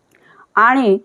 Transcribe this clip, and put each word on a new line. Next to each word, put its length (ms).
आणि 500